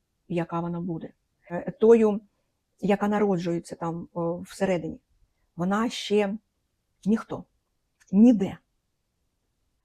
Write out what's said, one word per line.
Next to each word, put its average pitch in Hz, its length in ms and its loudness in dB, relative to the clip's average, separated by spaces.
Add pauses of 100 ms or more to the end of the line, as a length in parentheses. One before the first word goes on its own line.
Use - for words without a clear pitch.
(280)
яка 170 320 -4
вона 170 220 -6
буде. 170 280 -8 (420)
Е, 175 200 -8
тою, 220 500 4 (600)
яка 202 260 0
народжується 185 680 -2
там, 170 380 -8
о, 170 260 -4
всередині. 180 600 -4 (560)
Вона 196 340 -2
ще 208 480 -2 (680)
ніхто, - 380 -2 (680)
ніде. 202 460 6 (1300)